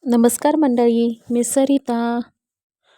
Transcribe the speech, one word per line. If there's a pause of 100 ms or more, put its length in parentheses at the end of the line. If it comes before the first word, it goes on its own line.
नमस्कार
मंडळी, (100)
मी
सरिता. (800)